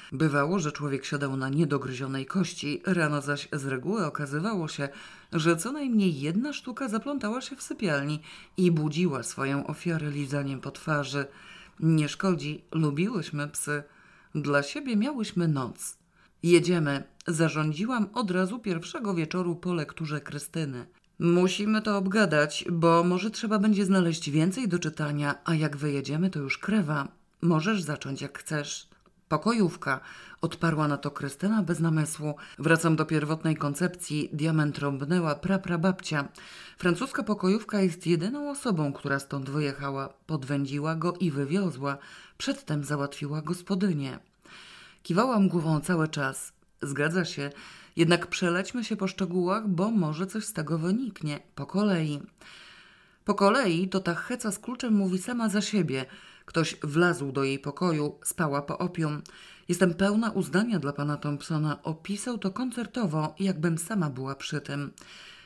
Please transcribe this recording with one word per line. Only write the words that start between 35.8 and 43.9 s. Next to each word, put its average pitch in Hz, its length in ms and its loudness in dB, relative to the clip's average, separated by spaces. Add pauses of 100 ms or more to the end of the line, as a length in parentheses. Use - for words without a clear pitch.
Francuska - 460 0
pokojówka 208 580 2
jest 175 260 0
jedyną 214 440 0
osobą, 165 420 -2
która 139 260 -2
stąd 135 300 -6
wyjechała. 139 640 -4 (140)
Podwędziła 143 680 -2
go 170 180 0
i 175 180 0
wywiozła. 139 640 0 (400)
Przedtem 151 460 -2
załatwiła 143 580 -4
gospodynię. 175 800 -2 (840)